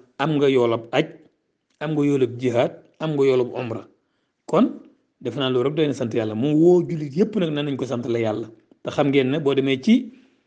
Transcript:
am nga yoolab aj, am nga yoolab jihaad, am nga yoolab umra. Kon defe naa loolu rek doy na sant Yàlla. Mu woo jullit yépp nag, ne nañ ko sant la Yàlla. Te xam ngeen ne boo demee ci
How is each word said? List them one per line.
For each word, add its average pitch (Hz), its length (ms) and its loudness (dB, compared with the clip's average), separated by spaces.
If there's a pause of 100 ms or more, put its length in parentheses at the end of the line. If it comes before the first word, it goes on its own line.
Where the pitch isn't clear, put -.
(180)
am 147 200 0
nga 139 120 4
yoolab 120 420 2
aj, 147 140 2 (760)
am 151 140 -6
nga 147 120 0
yoolab 131 340 0
jihaad, 123 320 0 (280)
am 160 160 -4
nga 139 100 2
yoolab 127 280 2
umra. 113 300 -8 (640)
Kon 190 200 2 (560)
defe 120 180 -8
naa 131 100 -2
loolu 127 200 0
rek 151 60 -6
doy 156 120 0
na 139 60 -2
sant 117 200 -6
Yàlla. 107 220 -2
Mu 139 200 -2
woo 175 320 6
jullit 151 280 -6
yépp 214 200 0
nag, 170 160 0
ne 147 100 -4
nañ 143 160 -4
ko 135 80 -6
sant 120 220 -4
la 117 120 0
Yàlla. 110 280 -2 (360)
Te - 80 -8
xam 147 180 0
ngeen 135 220 4
ne 156 80 0
boo 139 140 0
demee 135 280 0
ci 226 320 2 (320)